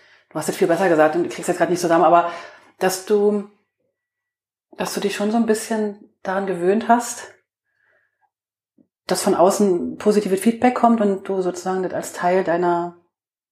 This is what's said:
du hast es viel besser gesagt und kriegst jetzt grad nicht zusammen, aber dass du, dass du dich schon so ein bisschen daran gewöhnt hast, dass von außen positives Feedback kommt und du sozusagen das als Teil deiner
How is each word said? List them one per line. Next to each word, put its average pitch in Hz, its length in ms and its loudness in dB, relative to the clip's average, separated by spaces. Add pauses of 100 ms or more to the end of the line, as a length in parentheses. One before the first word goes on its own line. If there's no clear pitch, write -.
(280)
du - 100 -20
hast 156 120 -6
es 185 60 -6
viel 196 120 0
besser 175 220 2
gesagt 156 260 4
und 175 140 -2
kriegst - 180 -8
jetzt 175 80 0
grad 165 140 0
nicht 175 100 -2
zusammen, 165 240 2
aber 170 260 4 (480)
dass 185 280 -4
du, 208 420 0 (1300)
dass - 180 -6
du 196 60 -4
dich 202 160 -4
schon 208 140 -2
so 233 80 0
ein 226 80 2
bisschen 214 640 -4 (120)
daran 190 240 -4
gewöhnt 185 400 0
hast, - 460 -2 (1700)
dass 180 160 -2
von 190 120 2
außen 175 600 2
positives 196 440 0
Feedback 247 340 2
kommt 233 260 2
und 196 280 -2
du 196 120 -4
sozusagen 185 420 -4
das 175 120 -6
als - 180 -8
Teil 185 320 0
deiner 175 520 0 (560)